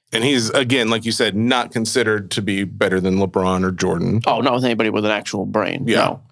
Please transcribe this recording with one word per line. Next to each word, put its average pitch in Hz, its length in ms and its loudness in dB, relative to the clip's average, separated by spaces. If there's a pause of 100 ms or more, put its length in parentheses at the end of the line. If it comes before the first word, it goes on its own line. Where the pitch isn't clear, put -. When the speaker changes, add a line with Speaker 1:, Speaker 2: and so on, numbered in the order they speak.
(100)
Speaker 1:
And 113 140 0
he's, 127 260 2
again, 127 380 2
like 113 160 0
you 113 80 -2
said, 104 240 0
not 120 340 0
considered 110 600 0
to 113 100 -4
be 101 240 -2
better 95 340 0
than 92 200 2
LeBron 92 440 2
or 92 80 2
Jordan. 90 560 0
Speaker 2:
Oh, 120 140 -2
not 131 140 0
with 127 100 0
anybody 113 240 0
with 104 160 -2
an 107 60 0
actual 104 340 -4
brain. 98 420 -4
Speaker 1:
Yeah. 104 100 2
Speaker 2:
No. - 360 0